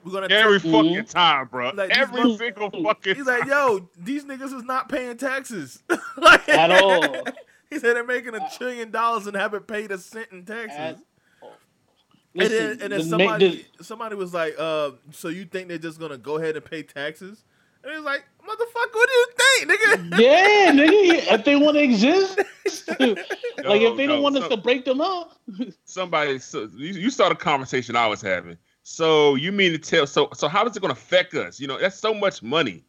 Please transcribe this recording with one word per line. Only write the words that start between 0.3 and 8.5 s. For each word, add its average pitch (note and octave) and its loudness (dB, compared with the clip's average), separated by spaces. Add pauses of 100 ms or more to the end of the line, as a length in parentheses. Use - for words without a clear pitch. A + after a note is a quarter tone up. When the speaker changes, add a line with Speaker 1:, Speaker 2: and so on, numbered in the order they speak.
Speaker 2:
Every G#3 4
Speaker 1:
take-" E3 -2
Speaker 2:
fucking D#3+ 4
Speaker 3:
Mm-hmm. G3 -6
Speaker 2:
time, D3+ 2
bro. B2+ -6
Speaker 1:
Like, G3 -4
Speaker 2:
Every B3 0
Speaker 1:
these A#3 2
Speaker 2:
single G#3 -6
Speaker 3:
Mm-hmm. E3+ -6
Speaker 2:
fucking F#3+ -2
Speaker 1:
He's C#4 -8
like, B3 0
Speaker 2:
time. C4 -6
Speaker 1:
"Yo, B3 0
these C4+ -8
niggas C4+ -12
is A#3+ -14
not B3+ -6
paying B3 -8
taxes." B3+ -10
<laughs> - -4
Like, D#4 6
Speaker 3:
At A3 4
all. G3 2 (220)
Speaker 1:
<laughs> - -20
he D4 -10
said A#3+ 2
they're A#3+ -4
making B3 -6
a G3+ -10
Speaker 3:
At - -12